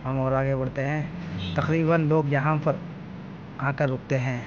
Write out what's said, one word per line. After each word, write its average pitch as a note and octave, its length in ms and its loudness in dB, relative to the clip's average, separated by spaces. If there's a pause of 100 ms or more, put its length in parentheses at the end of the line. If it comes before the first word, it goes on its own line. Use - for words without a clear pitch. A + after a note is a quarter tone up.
हम C3 160 -2
और C3 140 2
आगे C3+ 220 2
बढ़ते C3 260 -2
हैं। C#3 720 -4
तकरीबन D#3+ 540 4
लोग D3 240 4
यहाँ D3+ 240 2
पर D3+ 220 0 (840)
आकर C#3 280 2
रुकते C3 280 -2
हैं B2 300 0